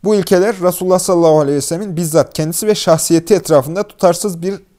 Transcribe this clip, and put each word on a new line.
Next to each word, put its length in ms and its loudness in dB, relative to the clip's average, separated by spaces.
Bu 120 2
ilkeler 460 2
Resulullah 380 0
sallallahu 400 2
aleyhi 180 0
ve 40 -2
sellemin 340 -8
bizzat 380 -2
kendisi 340 -4
ve 80 2
şahsiyeti 580 0
etrafında 500 0
tutarsız 580 -2
bir 120 -6